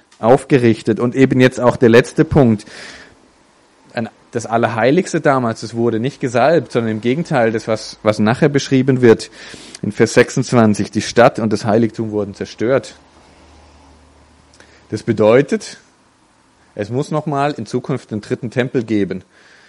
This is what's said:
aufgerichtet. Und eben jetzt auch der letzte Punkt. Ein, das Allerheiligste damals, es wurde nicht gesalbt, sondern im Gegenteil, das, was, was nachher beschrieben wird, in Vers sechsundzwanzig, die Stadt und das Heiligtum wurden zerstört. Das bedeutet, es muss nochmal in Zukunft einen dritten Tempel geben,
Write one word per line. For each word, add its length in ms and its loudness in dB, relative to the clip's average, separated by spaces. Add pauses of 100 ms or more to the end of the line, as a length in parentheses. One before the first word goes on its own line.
(180)
aufgerichtet. 840 2
Und 140 -4
eben 260 2
jetzt 200 4
auch 180 2
der 120 4
letzte 360 4
Punkt. 400 2 (1300)
Ein, 160 -8 (220)
das 140 -6
Allerheiligste 760 0
damals, 420 -2
es 120 -14
wurde 260 -2
nicht 220 -8
gesalbt, 500 0
sondern 200 -2
im 100 -6
Gegenteil, 500 -2
das, 160 -6
was, 340 -6
was 160 -2
nachher 300 0
beschrieben 540 0
wird, 280 4 (520)
in 100 -6
Vers 220 0
sechsundzwanzig, 760 2
die 120 -6
Stadt 360 2
und 140 -4
das 140 -4
Heiligtum 460 0
wurden 220 -6
zerstört. 640 -4 (1900)
Das 140 -10
bedeutet, 760 2 (960)
es 140 -8
muss 220 -6
nochmal 460 -4
in 80 -10
Zukunft 480 -8
einen 80 -6
dritten 300 -8
Tempel 340 -4
geben, 400 -4 (440)